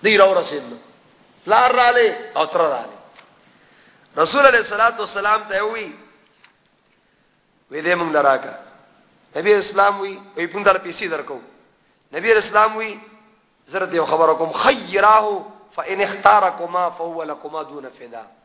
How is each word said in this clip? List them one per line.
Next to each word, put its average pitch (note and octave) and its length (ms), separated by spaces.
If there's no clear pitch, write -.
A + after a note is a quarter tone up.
دی G#3 140
راورسېد، D3+ 560
پلار A#3+ 260
رالی A#3+ 380
او D3+ 120
تره E3 220
رالی۔ A#2+ 260
رسول C4 280
علیه B3+ 140
الصلاة A3 380
والسلام G#3 500
ته G3 140
وی، G#3+ 300
وی D3 100
دې F3 140
مونږ E3+ 160
له D3+ 100
راکه۔ C3+ 320
نبی F#3 180
اسلام G3+ 460
وی، G3 180
وی E3+ 120
مونږ F#3 160
درله G3 140
پیسې F#3+ 300
درکو۔ C#3+ 320
نبی F#3 180
اسلام G#3+ 460
وی، A3 180
زه F#3+ 120
درته F#3 160
یو D#3+ 100
خبره D#3+ 280
کوم، D#3+ 180
«خیراه G#3 880
فإن D#3+ 260
اختارکما F3+ 880
فهو E3 340
لکما D#3 380
دون C#3 240
فدا۔» A#2 240